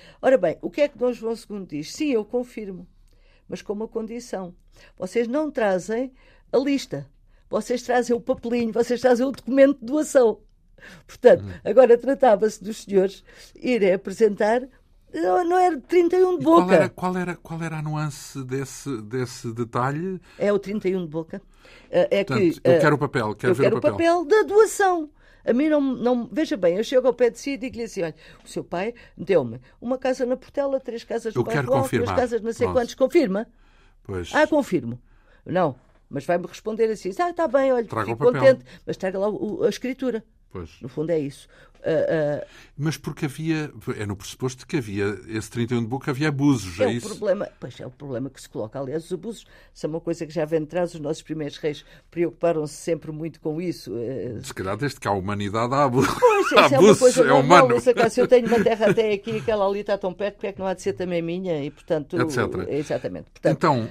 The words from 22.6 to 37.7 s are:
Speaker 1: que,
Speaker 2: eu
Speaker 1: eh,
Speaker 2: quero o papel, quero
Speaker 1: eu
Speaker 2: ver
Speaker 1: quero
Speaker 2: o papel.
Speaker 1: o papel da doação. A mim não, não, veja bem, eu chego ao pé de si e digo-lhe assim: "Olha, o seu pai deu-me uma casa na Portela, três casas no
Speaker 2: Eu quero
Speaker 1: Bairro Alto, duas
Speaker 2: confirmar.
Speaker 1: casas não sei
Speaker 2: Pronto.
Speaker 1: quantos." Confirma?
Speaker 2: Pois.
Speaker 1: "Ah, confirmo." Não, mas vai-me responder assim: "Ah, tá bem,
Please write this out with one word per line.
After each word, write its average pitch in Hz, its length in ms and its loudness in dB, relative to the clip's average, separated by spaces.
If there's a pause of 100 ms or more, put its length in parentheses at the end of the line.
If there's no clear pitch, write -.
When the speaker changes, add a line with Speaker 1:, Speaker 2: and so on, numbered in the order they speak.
Speaker 1:
que, 123 60 2
Speaker 2:
eu 127 40 8
Speaker 1:
eh, 165 60 6
Speaker 2:
quero 151 160 4
o 135 40 2
papel, 120 360 -2
quero 123 160 0
Speaker 1:
eu 120 60 4
Speaker 2:
ver 131 80 2
Speaker 1:
quero 220 120 2
Speaker 2:
o - 40 -2
papel. 294 140 2
Speaker 1:
o 294 40 -8
papel 339 260 2
da 427 200 4
doação. 370 640 2 (340)
A - 80 2
mim 277 160 2
não, 302 120 2
não, 247 500 -2
veja 302 260 -4
bem, 180 200 2
eu 220 80 -2
chego 254 240 0
ao 240 60 4
pé 247 140 2
de - 120 -8
si 285 120 -6
e 269 60 -6
digo-lhe 220 260 -10
assim: 196 180 -8
"Olha, 160 120 -6 (300)
o - 40 -20
seu 170 140 -8
pai 202 320 -6 (220)
deu-me 135 440 0 (200)
uma 247 180 -4
casa 262 260 -4
na 247 120 -2
Portela, 277 420 -4
três 233 240 -12
casas 226 320 -8
no - 60 -2
Speaker 2:
Eu - 40 0
quero 143 220 -4
Speaker 1:
Bairro 247 80 0
Alto, 269 160 0
duas - 120 0
Speaker 2:
confirmar. - 140 -2
Speaker 1:
casas 233 240 -2
não 226 120 -6
sei 233 140 -2
Speaker 2:
Pronto. 180 120 0
Speaker 1:
quantos." 240 160 -4
Confirma? 247 520 2 (580)
Speaker 2:
Pois. 90 280 -8
Speaker 1:
"Ah, 302 140 4
confirmo." 156 540 -2 (440)
Não, 156 300 0 (340)
mas 139 160 -10
vai-me 175 220 0
responder 220 440 -4
assim: 202 280 -6
"Ah, 349 140 0
tá 339 160 -2
bem, 269 240 2